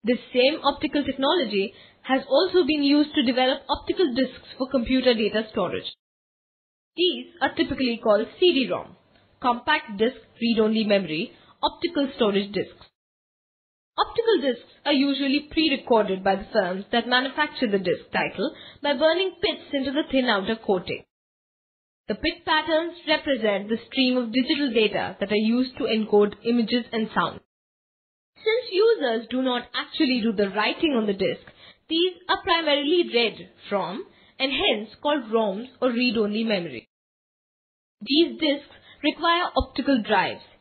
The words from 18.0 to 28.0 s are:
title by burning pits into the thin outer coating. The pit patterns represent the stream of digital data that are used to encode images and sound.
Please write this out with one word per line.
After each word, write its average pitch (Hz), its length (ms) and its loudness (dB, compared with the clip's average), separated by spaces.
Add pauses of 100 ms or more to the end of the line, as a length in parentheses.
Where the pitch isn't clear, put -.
title 196 400 -4 (300)
by 285 100 0
burning 330 480 2
pits - 320 -4
into 269 200 -2
the 302 180 0
thin 262 160 2
outer 196 300 0
coating. - 480 -4 (1040)
The 214 80 -4
pit - 280 -6
patterns 320 540 0 (100)
represent 220 640 0
the 226 100 -2 (100)
stream 254 280 2
of 233 160 -4
digital 294 400 0
data 196 460 0
that 202 120 -2
are 214 160 2
used 254 300 0
to 285 60 -4
encode 208 500 2 (100)
images 233 480 0
and 220 220 -2
sound. 175 260 -2 (960)